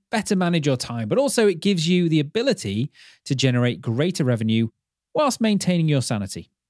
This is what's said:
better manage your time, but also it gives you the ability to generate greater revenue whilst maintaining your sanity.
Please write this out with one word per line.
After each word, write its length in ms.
better 260
manage 300
your 100
time, 320
but 100
also 280
it 140
gives 280
you 200
the 120
ability 680
to 100
generate 460
greater 440
revenue 440
whilst 260
maintaining 480
your 140
sanity. 480